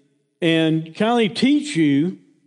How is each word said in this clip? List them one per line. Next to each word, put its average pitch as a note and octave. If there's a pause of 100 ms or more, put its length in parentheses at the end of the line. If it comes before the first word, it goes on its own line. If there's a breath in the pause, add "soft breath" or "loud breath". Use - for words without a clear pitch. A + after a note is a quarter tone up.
(420)
and D#3+
kinda A3+
teach C#4
you, D#3+ (260)